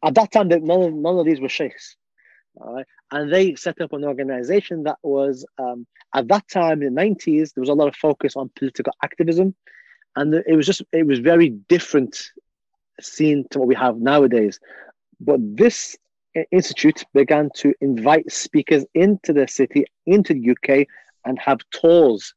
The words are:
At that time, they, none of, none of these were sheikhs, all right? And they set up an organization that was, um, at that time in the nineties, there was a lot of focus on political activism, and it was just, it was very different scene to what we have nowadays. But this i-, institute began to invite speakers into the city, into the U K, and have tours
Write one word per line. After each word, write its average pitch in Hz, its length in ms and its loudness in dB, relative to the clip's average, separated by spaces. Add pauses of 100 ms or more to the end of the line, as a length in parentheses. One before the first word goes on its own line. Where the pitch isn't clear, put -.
At 156 100 0
that 220 160 2
time, 208 180 2
they, 170 120 2
none 170 220 2
of, 170 100 0
none 160 260 -2
of 165 60 0
these 151 160 0
were 131 80 -6
sheikhs, - 480 -10 (600)
all - 180 -18
right? 131 120 -14 (240)
And 147 220 -4
they 185 220 2
set - 260 -8
up 160 140 -8
an 143 100 -8
organization 139 800 -4
that 147 200 -6
was, 139 440 -2 (120)
um, 123 280 -10 (280)
at 117 140 -2
that 202 200 0
time 160 340 0
in 131 120 -2
the 143 80 -2
nineties, 160 500 0
there 131 100 -6
was 131 80 -2
a 143 40 2
lot 147 140 2
of 135 80 -8
focus 147 400 -2
on 131 200 -10
political - 360 -6 (100)
activism, 170 520 -2 (600)
and 151 180 0
it 160 200 0
was 151 120 2
just, - 160 -2 (100)
it 160 140 0
was 139 140 0
very 170 280 4
different 131 840 -2 (680)
scene 147 500 -2
to - 80 -6
what 127 100 0
we 131 60 4
have 123 220 -2
nowadays. 117 640 2 (600)
But 143 200 0 (160)
this - 400 0 (400)
i-, 165 140 -4
institute - 540 0 (100)
began 143 420 2
to 143 240 0
invite 139 500 0
speakers - 540 0 (100)
into 190 380 2
the 143 160 2
city, 139 360 0 (220)
into 185 280 4
the 135 60 -6
U 120 200 2
K, 139 260 2 (380)
and 127 140 -6
have 139 220 -2 (100)
tours 165 680 2